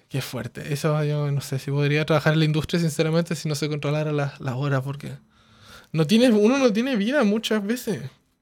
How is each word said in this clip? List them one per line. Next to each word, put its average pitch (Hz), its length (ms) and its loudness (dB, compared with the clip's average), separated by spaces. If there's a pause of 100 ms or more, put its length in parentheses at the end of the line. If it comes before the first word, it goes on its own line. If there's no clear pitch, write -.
qué 135 120 -6
fuerte. 139 520 -8
Eso 151 320 0
yo 147 260 -2
no 143 100 -2
sé 135 180 -6
si - 120 -8
podría 147 340 0
trabajar 156 300 2
en 160 60 4
la 156 40 4
industria, 151 360 0
sinceramente, 165 560 0
si - 120 -6
no 151 60 -2
se 147 140 -4
controlara 151 440 -2
las, 143 280 -4
las 135 140 -4
horas, 139 280 0
porque 139 300 -10 (800)
no 156 140 2
tiene, 226 240 6
uno 214 280 4
no 254 140 4
tiene 247 240 0
vida 240 280 2
muchas 208 400 0
veces. 208 380 -4 (400)